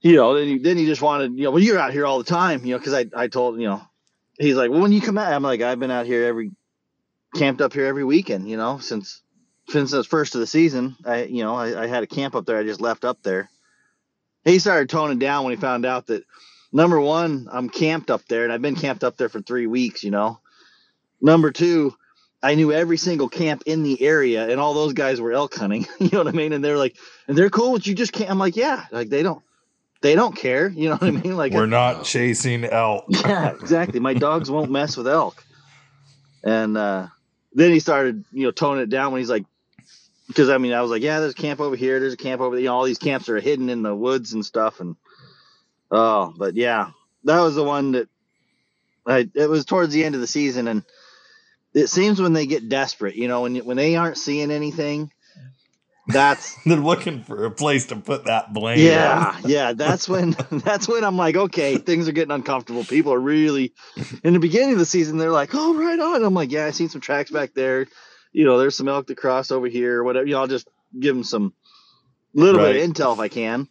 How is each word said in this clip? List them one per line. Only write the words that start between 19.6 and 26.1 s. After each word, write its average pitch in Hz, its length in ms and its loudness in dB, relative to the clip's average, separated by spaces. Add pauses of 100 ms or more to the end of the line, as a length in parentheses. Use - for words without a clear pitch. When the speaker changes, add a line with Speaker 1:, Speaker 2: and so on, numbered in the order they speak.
Speaker 1:
weeks, 120 360 -4
you 101 80 -4
know. 107 280 -2 (840)
Number 151 300 6
two, 165 440 2 (480)
I 143 120 2
knew 156 160 4
every 165 260 2
single 156 320 -2
camp 156 360 -4
in 156 160 -2
the 139 220 0
area, 131 440 2
and 127 140 0
all 147 140 0
those 151 180 0
guys 131 260 0
were 117 140 -4
elk 139 220 -2
hunting. 104 380 -4
<laughs> - 60 -20
You 180 140 2